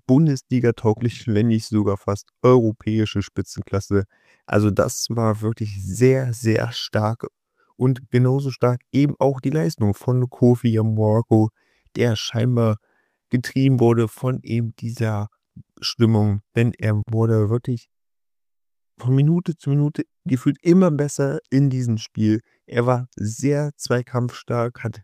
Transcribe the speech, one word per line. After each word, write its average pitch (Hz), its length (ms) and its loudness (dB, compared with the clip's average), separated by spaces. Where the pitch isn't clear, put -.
Bundesliga-tauglich, 120 1200 0
wenn 110 200 2
nicht 110 180 0
sogar 104 320 0
fast - 320 -6
europäische 110 800 2
Spitzenklasse. 98 840 -4
Also 104 260 2
das - 380 -2
war 113 320 -2
wirklich 107 420 -6
sehr, 131 500 0
sehr 113 380 0
stark - 560 -4
und 127 360 -2
genauso 131 380 2
stark 123 320 -2
eben 143 280 0
auch 131 220 0
die 139 80 -2
Leistung 151 440 -2
von 127 360 -2
Kofi 120 500 2
Amoako, 110 720 2
der 113 200 0
scheinbar 117 640 0
getrieben 135 500 0
wurde 117 280 4
von 127 340 -6
eben 113 360 -4
dieser 110 500 -4
Stimmung, 107 600 0
denn 117 220 0
er 107 240 -2
wurde 110 380 0
wirklich 120 400 -6
von 127 180 0
Minute 160 400 2
zu - 140 -8
Minute 147 340 -2
gefühlt 143 360 -2
immer 175 300 4
besser 143 480 -2
in 139 200 2
diesem 127 280 -2
Spiel. 107 440 -2
Er 120 200 -2
war 123 300 0
sehr 143 600 -4
zweikampfstark, 120 1080 -4
hat 107 200 -8